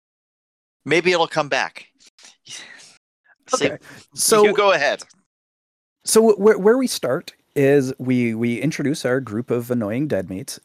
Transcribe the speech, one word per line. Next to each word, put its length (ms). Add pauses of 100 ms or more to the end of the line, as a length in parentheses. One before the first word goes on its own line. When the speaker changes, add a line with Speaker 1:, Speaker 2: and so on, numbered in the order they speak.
(840)
Speaker 1:
Maybe 280
it'll 140
come 220
back. 400 (580)
<laughs> 100 (960)
Speaker 2:
Okay, 260 (360)
Speaker 1:
So, 280
Speaker 2:
so 20
Speaker 1:
you 100
go 160
ahead. 320 (1000)
Speaker 2:
So 260
wh-, 80
where, 180
where 220
we 80
start 460 (240)
is 420
we, 340
we 280
introduce 440
our 140
group 320
of 220
annoying 360
deadmeats, 560